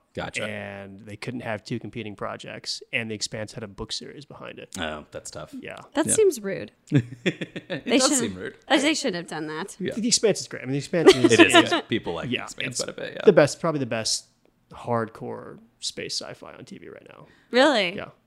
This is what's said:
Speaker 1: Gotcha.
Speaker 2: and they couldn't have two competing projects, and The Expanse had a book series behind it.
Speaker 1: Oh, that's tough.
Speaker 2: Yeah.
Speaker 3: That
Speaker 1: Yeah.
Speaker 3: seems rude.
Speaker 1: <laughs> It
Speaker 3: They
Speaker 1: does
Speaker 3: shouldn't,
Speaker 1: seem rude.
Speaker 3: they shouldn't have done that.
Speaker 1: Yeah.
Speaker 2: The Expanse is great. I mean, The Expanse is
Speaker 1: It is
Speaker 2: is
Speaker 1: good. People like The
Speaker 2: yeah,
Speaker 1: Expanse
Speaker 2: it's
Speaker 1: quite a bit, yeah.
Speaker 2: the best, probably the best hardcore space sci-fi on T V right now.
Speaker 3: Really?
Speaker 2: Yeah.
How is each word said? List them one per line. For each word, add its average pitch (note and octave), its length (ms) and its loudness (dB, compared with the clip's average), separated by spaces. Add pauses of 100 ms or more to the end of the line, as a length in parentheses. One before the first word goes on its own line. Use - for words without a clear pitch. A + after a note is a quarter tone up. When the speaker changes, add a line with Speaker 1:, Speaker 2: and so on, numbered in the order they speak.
(140)
Speaker 1:
Gotcha. - 300 -6
Speaker 2:
and G2+ 560 -10
they G#2+ 160 -16
couldn't B2 240 -8
have A2 220 -6
two A#2+ 160 -6
competing G#2+ 380 -10
projects, G#2+ 680 -10 (120)
and A#2 160 -2
The A2 40 -6
Expanse G#2+ 380 -8
had A2+ 100 -12
a G#2+ 60 -8
book G#2+ 240 -12
series - 320 -12
behind - 340 -16
it. - 200 -18
Speaker 1:
Oh, D2+ 320 -8
that's - 200 -14
tough. D#2+ 300 -14
Speaker 2:
Yeah. - 160 -14 (160)
Speaker 3:
That - 140 2
Speaker 1:
Yeah. G#3+ 80 0
Speaker 3:
seems F#4+ 260 4
rude. G3 400 -8
Speaker 1:
<laughs> - 120 -20
It - 920 -2
Speaker 3:
They A#3+ 140 4
Speaker 1:
does B3+ 100 6
Speaker 3:
shouldn't, C4+ 120 2
Speaker 1:
seem G#3 140 -2
rude. C3+ 200 -10 (140)
Speaker 3:
they C#4+ 260 4
shouldn't F#3 220 -2
have E3 100 -8
done D#3 220 -6
that. D#3 300 -8
Speaker 1:
Yeah. F3+ 160 -4
Speaker 2:
The A#3 140 -2
Expanse G#3 320 4
is - 80 -8
great. C3 140 -10
I B2 40 -12
mean, C3 60 -2
The C#3+ 60 2
Expanse F3 360 8
is A#3+ 180 4
Speaker 1:
It A3 160 10
is - 60 6
Speaker 2:
is E4+ 160 8
Speaker 1:
good. D#4+ 180 -2
People - 260 -2
like - 140 -6
The A#2 80 -2
Speaker 2:
yeah, - 80 -8
Speaker 1:
Expanse B2+ 360 -6
Speaker 2:
it's - 40 -4
Speaker 1:
quite - 120 -10
a - 20 -10
bit, - 180 -8
yeah. - 100 -8
Speaker 2:
the G#3 80 10
best, D3+ 260 6
probably D3+ 200 -2
the C3+ 60 -2
best A2+ 400 -2 (460)
hardcore A2+ 840 -6 (220)
space - 400 -6
sci-fi - 340 -14
on - 100 -18
T - 140 -16
V - 100 -18
right - 200 -18
now. - 180 -20 (240)
Speaker 3:
Really? A#3 460 4
Speaker 2:
Yeah. - 120 -6 (180)